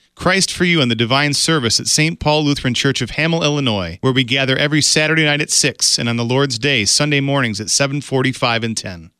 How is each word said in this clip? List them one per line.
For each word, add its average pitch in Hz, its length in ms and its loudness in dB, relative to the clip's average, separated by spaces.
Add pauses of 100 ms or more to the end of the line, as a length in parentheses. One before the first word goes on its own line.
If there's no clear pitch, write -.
(140)
Christ 185 360 0
for - 140 -2
You 170 160 2
and 120 100 2
the 117 40 0
Divine 131 400 0
Service 131 440 0
at - 80 -4
Saint 156 340 0
Paul 151 240 2
Lutheran 135 280 0
Church 131 300 0
of 113 80 -4
Hamel, 165 320 0
Illinois, 120 580 -2
where 131 140 0
we 131 100 2
gather 131 320 0
every 147 240 2
Saturday 156 440 2
night 147 180 0
at - 80 -6
six - 480 0
and 123 100 -2
on 117 80 0
the 120 80 -2
Lord's 127 340 0
Day, 127 280 0
Sunday 143 340 2
mornings 139 400 -2
at 107 80 -8
seven 139 320 0
forty-five 123 640 -2
and 113 120 -4
ten. 87 440 -10